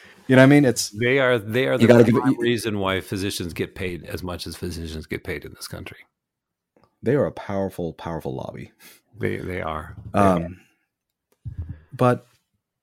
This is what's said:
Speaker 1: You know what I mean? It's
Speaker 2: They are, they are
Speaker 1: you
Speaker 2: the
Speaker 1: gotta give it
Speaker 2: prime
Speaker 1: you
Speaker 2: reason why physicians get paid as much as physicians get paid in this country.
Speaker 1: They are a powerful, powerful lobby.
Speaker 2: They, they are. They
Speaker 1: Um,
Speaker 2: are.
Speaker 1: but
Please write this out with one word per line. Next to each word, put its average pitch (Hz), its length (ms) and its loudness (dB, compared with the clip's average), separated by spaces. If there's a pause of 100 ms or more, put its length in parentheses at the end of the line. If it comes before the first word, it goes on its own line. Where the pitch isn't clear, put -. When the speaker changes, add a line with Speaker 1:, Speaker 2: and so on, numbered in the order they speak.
(260)
Speaker 1:
You 131 100 6
know 131 60 10
what 131 40 10
I 135 40 8
mean? 147 160 8
It's - 240 -2
Speaker 2:
They 120 280 0
are, 127 200 4
they 110 280 -2
are 135 60 0
Speaker 1:
you 131 60 0
Speaker 2:
the 113 80 6
Speaker 1:
gotta 117 180 8
give 117 120 4
it 127 40 2
Speaker 2:
prime 127 120 2
Speaker 1:
you - 60 -2
Speaker 2:
reason 117 420 -2
why 95 200 0
physicians 95 540 -6
get - 200 -6
paid 87 300 -8
as 85 180 -10
much 87 240 -10
as 82 100 -12
physicians 80 500 -10
get - 180 -8
paid 76 220 -10
in - 80 -18
this - 120 -18
country. - 300 -14 (1080)
Speaker 1:
They 120 120 0
are 127 100 2
a 78 80 -2
powerful, 95 600 -6
powerful 78 400 -8
lobby. - 380 -12 (460)
Speaker 2:
They, 101 200 -4
they 90 240 -8
are. 78 340 -8 (160)
They 101 80 2
Speaker 1:
Um, 92 220 4
Speaker 2:
are. 85 80 -8 (1400)
Speaker 1:
but 123 360 0 (560)